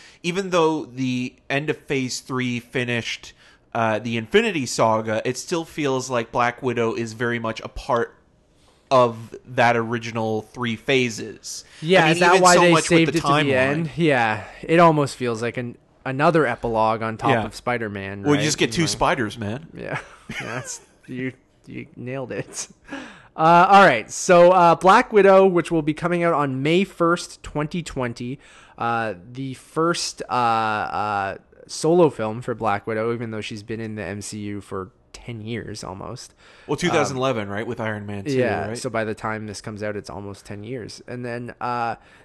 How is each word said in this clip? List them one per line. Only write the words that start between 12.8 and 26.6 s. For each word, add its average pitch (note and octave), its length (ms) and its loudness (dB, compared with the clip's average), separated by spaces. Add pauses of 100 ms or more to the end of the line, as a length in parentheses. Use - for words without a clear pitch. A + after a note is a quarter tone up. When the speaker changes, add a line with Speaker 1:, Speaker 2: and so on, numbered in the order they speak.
Speaker 1:
with - 40 -4
Speaker 2:
saved E3 260 4
Speaker 1:
the E3 60 0
Speaker 2:
it - 40 2
to D3+ 40 -2
the C#3+ 60 4
Speaker 1:
timeline. C3+ 200 2
Speaker 2:
end? C#3 440 0
Yeah, A#2+ 480 2 (180)
it D#3+ 160 2
almost D3+ 380 4
feels A#2 260 -4
like A#2+ 140 -4
an, A#2+ 200 -8 (280)
another D3 420 2
epilogue A2+ 560 0
on A2 140 -6
top A#2+ 140 -2
Speaker 1:
Yeah. A#2 140 0
Speaker 2:
of G#2+ 100 -10
Spider-Man, G2+ 680 -6
Speaker 1:
Well, D3 120 0
you C#3+ 40 0
Speaker 2:
right? D3 60 -2
Speaker 1:
just D3+ 140 -2
get C#3 140 -2
two E3 100 -2
Speaker 2:
Like D3+ 80 -2
Speaker 1:
spiders, B2+ 480 -2
man. A#2 360 -8
Speaker 2:
Yeah, A2 240 -10 (220)
<laughs> - 200 -14
that's, B2 400 -12 (260)
you, B2+ 260 -8 (340)
you A#2+ 200 -16 (100)
nailed B2+ 360 -10
it. - 360 -10 (680)
Uh, E3+ 320 6
all G3+ 160 10
right, B2 260 4
so, F3 420 6
uh, E3+ 240 8
Black G3+ 360 4
Widow, F#3+ 340 8
which F3 240 2
will E3 120 0
be D3+ 100 -2
coming F3 300 -2
out E3+ 100 2
on C#3 300 -2